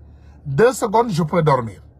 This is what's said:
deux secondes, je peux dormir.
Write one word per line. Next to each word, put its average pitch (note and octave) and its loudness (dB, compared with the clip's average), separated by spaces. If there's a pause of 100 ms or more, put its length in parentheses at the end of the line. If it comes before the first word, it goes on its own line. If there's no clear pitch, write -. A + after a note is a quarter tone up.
(460)
deux F3 2
secondes, A3+ 0
je E3+ -2
peux E3 -2
dormir. B2 -2 (160)